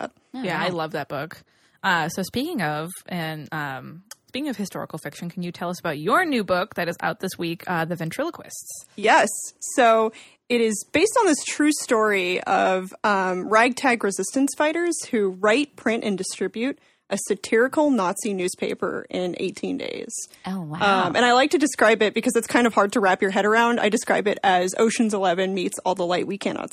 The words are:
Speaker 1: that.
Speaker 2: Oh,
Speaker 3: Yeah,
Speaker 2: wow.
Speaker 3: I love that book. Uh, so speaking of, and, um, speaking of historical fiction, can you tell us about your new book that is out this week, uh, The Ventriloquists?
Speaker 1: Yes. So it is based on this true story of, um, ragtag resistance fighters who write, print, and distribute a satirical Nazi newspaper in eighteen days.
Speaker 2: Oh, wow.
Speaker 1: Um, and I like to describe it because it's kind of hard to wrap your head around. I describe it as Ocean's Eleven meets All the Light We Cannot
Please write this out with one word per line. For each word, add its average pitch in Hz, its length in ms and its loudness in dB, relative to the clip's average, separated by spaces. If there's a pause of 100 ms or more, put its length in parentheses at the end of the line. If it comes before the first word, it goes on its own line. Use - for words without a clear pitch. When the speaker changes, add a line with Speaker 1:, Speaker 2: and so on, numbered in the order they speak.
Speaker 1:
that. - 100 -8 (220)
Speaker 2:
Oh, 254 100 -10
Speaker 3:
Yeah, 170 160 -4
Speaker 2:
wow. 165 80 -2
Speaker 3:
I - 40 0
love 160 220 -4
that 151 160 -6
book. 147 340 -8 (400)
Uh, 170 260 0
so 190 140 -4
speaking 262 400 -4
of, 151 260 -4 (180)
and, 160 460 -6
um, 143 500 -10 (260)
speaking 285 200 -6
of 240 80 -4
historical 165 420 -8
fiction, - 300 -10
can 180 140 -10
you 175 100 -6
tell 175 160 -6
us 175 100 -6
about 151 200 -4
your 254 260 2
new 262 180 0
book 185 340 -2
that 170 120 -2
is 175 140 -6
out - 180 -2
this 190 180 -6
week, 170 280 -6
uh, 165 180 -2
The 170 120 -4
Ventriloquists? - 880 -8 (100)
Speaker 1:
Yes. 226 320 4 (480)
So 226 360 6 (360)
it 240 140 2
is 220 200 0 (100)
based 349 280 4
on 415 60 4
this 302 180 2
true 302 280 2
story 208 720 0
of, 190 480 0 (120)
um, 185 440 0
ragtag 240 540 4
resistance 208 540 0
fighters 320 380 0 (160)
who 202 200 0 (100)
write, 226 360 2
print, 226 280 -2
and 202 120 -2
distribute 208 640 -6 (340)
a 202 140 -4
satirical 254 640 2
Nazi 202 420 0
newspaper - 800 -4
in 180 300 -2
eighteen 190 360 -4
days. - 380 -8 (320)
Speaker 2:
Oh, 190 140 -6
wow. 185 480 2
Speaker 1:
Um, - 80 -2
and 233 80 4
I 240 80 4
like 269 180 4
to 349 80 2
describe 226 440 4
it 202 120 2
because 226 220 0
it's 226 100 0
kind 240 220 4
of 208 60 -2
hard 202 180 4
to 247 80 2
wrap 190 200 4
your 190 120 0
head 196 120 2
around. 233 360 4
I 214 80 2
describe 196 400 0
it 196 160 0
as 185 340 4
Ocean's 220 340 2
Eleven 190 400 0
meets 190 280 -4
All 185 160 0
the 180 100 -2
Light 175 220 0
We 202 100 -6
Cannot - 340 -6